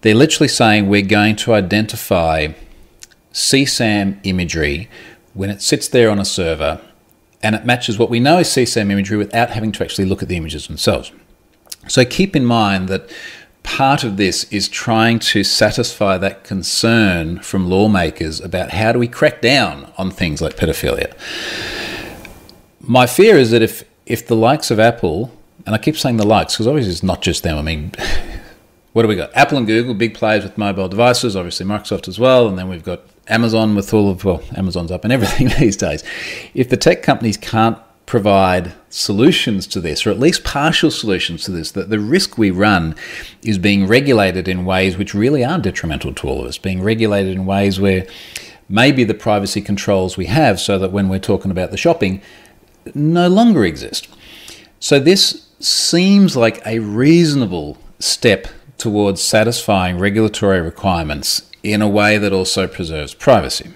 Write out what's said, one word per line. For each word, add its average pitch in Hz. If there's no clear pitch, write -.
They're 110
literally 147
saying 107
we're 104
going 104
to 117
identify 87
C -
sam 104
imagery 82
when 98
it 98
sits -
there 117
on 101
a 95
server, 80
and 110
it 107
matches 120
what 117
we 117
know 151
is 170
C 127
sam 104
imagery 101
without 117
having 107
to -
actually 95
look 92
at -
the 90
images 76
themselves. 78
So 127
keep 185
in 135
mind 101
that 92
part 135
of 101
this 95
is 98
trying 113
to -
satisfy 104
that 95
concern 92
from 95
lawmakers 90
about 90
how 110
do 120
we 120
crack -
down 110
on 95
things 78
like 76
pedophilia. -
My 123
fear 190
is 120
that 117
if, -
if -
the 117
likes 117
of 110
Apple, 110
and 107
I 107
keep 156
saying 120
the 104
likes, 104
'cause 110
obviously 123
it's 82
not 92
just 85
them. 80
I 73
mean, 78
<laughs> -
what 113
do 110
we 104
got? -
Apple 143
and 120
Google, 117
big 110
players 107
with 98
mobile 98
devices, 117
obviously 90
Microsoft 98
as 92
well, 127
and 95
then 92
we've 87
got 87
Amazon 110
with 101
all 101
of, 92
well, 90
Amazon's 90
up 90
and 113
everything 123
<laughs> -
these -
days. 78
If 127
the 123
tech -
companies 113
can't 113
provide 95
solutions 107
to 98
this, 80
or 107
at 95
least 156
partial 151
solutions 90
to 98
this, 82
that 92
the 107
risk 123
we 104
run 90
is 110
being 98
regulated 104
in 92
ways 92
which 101
really 123
are 156
detrimental 80
to -
all 65
of 64
us, 67
being 92
regulated 104
in 95
ways 98
where 95
maybe 127
the 107
privacy 101
controls 98
we 90
have 113
so 98
that 92
when 101
we're 95
talking 95
about 90
the -
shopping, 190
no 170
longer 196
exist. 71
So -
this 175
seems 185
like 110
a 113
reasonable 113
step -
towards 101
satisfying 104
regulatory 101
requirements 80
in 104
a 104
way 104
that 101
also 95
preserves 78
privacy. -